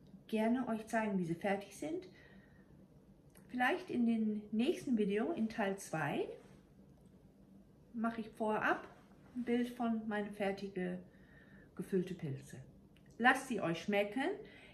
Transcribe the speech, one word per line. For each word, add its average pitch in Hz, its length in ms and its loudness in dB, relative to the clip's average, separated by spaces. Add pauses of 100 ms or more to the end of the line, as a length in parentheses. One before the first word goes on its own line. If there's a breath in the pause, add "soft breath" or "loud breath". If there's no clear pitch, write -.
(280)
gerne 233 400 2
euch 220 200 -4
zeigen, 214 300 0
wie 180 80 0
sie 165 100 0
fertig 196 400 -2
sind. 320 320 -6 (1400 loud breath)
Vielleicht 254 420 2
in 240 160 2
den 220 360 2 (100)
nächsten 247 460 2
Video, 208 340 2
in 220 180 0
Teil 196 280 0
zwei, 165 500 -2 (1700)
mache 226 280 -2
ich 214 80 -10
vorab 214 580 0 (480)
ein 247 80 -4
Bild 240 260 2
von 226 380 0
meine 208 220 -2
fertige 196 720 -2 (760 loud breath)
gefüllte 185 380 0
Pilze. 135 440 -6 (600)
Lasst 262 300 6
sie 214 140 -2
euch 165 220 0
schmecken. 208 400 2 (500 loud breath)